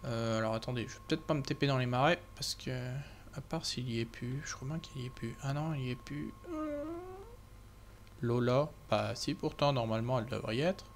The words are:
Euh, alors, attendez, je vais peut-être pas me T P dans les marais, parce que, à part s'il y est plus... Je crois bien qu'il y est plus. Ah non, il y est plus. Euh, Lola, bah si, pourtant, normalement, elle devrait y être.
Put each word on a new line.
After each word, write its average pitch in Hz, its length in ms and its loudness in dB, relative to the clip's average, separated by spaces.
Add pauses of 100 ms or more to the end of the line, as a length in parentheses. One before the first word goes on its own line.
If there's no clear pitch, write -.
Euh, 113 320 2
alors, 110 160 4
attendez, 117 340 0
je - 60 -8
vais - 140 -12
peut-être 160 160 2
pas 156 100 2
me 143 80 4
T 143 140 0
P - 120 4
dans 139 100 6
les 127 100 4
marais, 139 320 6 (160)
parce - 200 -2
que, - 160 -4 (600)
à 135 80 -6
part 160 240 -2
s'il 123 260 -2
y 113 80 2
est 117 60 2
plus... 127 400 -4
Je - 80 -4
crois 127 140 -6
bien 160 120 -2
qu'il 139 220 -8
y 123 60 -4
est 127 40 -6
plus. - 300 -6
Ah 139 120 0
non, 156 200 0
il 131 140 0
y 123 40 0
est 123 40 0
plus. 147 380 -6 (200)
Euh, 302 300 -2 (1400)
Lola, 123 480 4 (200)
bah 107 240 4
si, - 200 -2
pourtant, 143 400 2
normalement, 117 460 2
elle 107 80 0
devrait 110 300 -2
y 135 40 2
être. 185 240 2 (100)